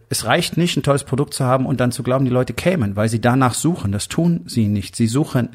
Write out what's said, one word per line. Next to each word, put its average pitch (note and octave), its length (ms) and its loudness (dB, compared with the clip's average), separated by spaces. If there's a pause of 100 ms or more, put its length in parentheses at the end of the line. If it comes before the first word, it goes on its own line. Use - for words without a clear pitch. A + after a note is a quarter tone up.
es - 160 -6
reicht D#3 320 0
nicht, E3+ 200 0
ein C#3+ 60 0
tolles C#3 220 2
Produkt C#3 280 -2
zu C3 120 -4
haben C3 200 2
und A#2 140 -2
dann B2 120 0
zu A#2+ 120 -8
glauben, C3 220 0
die B2 60 0
Leute B2+ 220 0
kämen, C3 420 0
weil G#2+ 140 0
sie A2 120 -2
danach B2 340 4
suchen. D#3 360 -2
Das G2+ 160 -4
tun E3+ 380 0
sie A2+ 220 0
nicht. G2+ 280 -2
Sie A#2 120 2
suchen B2+ 480 0